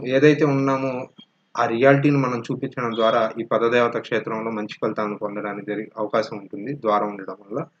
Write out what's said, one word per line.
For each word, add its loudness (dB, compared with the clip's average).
ఏదైతే 6
ఉన్నామో 0
ఆ 0
రియాలిటీని 6
మనం 0
చూపించడం -6
ద్వారా 2
ఈ -4
పదదేవత 2
క్షేత్రంలో -4
మంచి -6
ఫలితాలను -4
పొందడానికి -8
జరిగే -6
అవకాశం -2
ఉంటుంది -10
ద్వారం 0
ఉండడం -10
వల్ల. -10